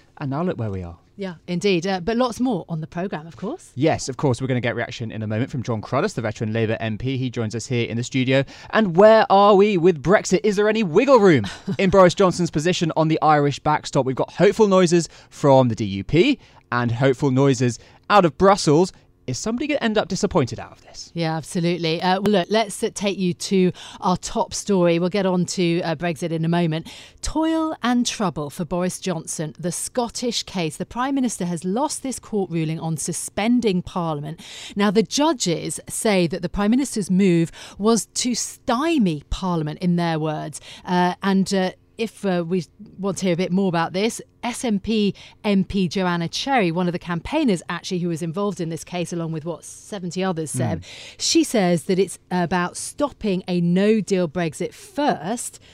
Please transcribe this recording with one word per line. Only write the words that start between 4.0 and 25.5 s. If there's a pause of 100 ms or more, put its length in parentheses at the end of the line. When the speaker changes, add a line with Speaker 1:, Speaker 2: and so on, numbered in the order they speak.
Speaker 1:
of
course.
We're
gonna
get
reaction
in
a
moment
from
John
Cruddas,
the
veteran
Labour
M
P.
He
joins
us
here
in
the
studio. (240)
And
where
are
we
with
Brexit?
Is
there
any
wiggle
room (160)
<laughs>
in
Boris
Johnson's
position
on
the
Irish
backstop?
We've
got
hopeful
noises (220)
from
the
D
U
P (320)
and
hopeful
noises (320)
out
of
Brussels. (340)
Is
somebody
gonna
end
up
disappointed
out
of
this?
Speaker 2:
Yeah,
absolutely.
Uh,
well,
look,
let's,
uh,
take
you
to (280)
our
top
story.
We'll
get
on
to,